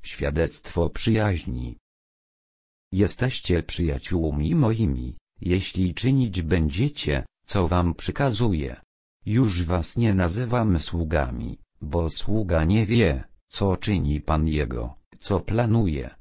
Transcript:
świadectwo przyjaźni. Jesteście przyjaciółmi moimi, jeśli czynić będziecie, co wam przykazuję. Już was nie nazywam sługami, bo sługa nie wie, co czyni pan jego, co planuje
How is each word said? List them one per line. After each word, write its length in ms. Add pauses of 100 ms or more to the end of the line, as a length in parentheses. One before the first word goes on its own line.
(160)
świadectwo 720
przyjaźni. 880 (1120)
Jesteście 720
przyjaciółmi 920
moimi, 600 (260)
jeśli 520
czynić 480
będziecie, 840 (200)
co 220
wam 260
przykazuję. 840 (500)
Już 380
was 340
nie 160
nazywam 680
sługami, 800 (240)
bo 280
sługa 540
nie 220
wie, 380 (280)
co 260
czyni 440
pan 260
jego, 480 (240)
co 200
planuje 680 (120)